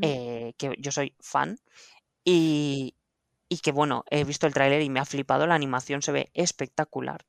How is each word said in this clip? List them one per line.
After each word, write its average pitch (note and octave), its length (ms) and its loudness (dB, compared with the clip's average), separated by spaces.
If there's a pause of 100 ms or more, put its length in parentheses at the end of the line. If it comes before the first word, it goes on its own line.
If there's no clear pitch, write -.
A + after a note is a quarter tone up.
eh, A#2+ 560 -4
que C#3 200 -4
yo C#3 140 -8
soy C#3+ 280 -4
fan, D3 380 -2 (640)
y, D3 720 2 (520)
y F3 100 -4
que, D3+ 140 0
bueno, C#3 380 0
he D3 140 2
visto C#3+ 220 0
el C#3+ 80 0
tráiler C#3 280 4
y C#3 80 -2
me C3 100 0
ha C#3 60 0
flipado, C#3 400 2
la E3+ 80 4
animación C#3 480 -2
se D3 100 -2
ve C#3 220 -2
espectacular D3 960 -4